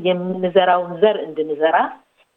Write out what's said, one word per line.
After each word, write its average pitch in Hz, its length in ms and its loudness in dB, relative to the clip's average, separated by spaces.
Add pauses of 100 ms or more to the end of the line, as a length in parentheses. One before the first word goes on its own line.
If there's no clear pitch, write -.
የምንዘራውን 180 960 0
ዘር 202 220 2
እንድንዘራ። 156 580 -2 (600)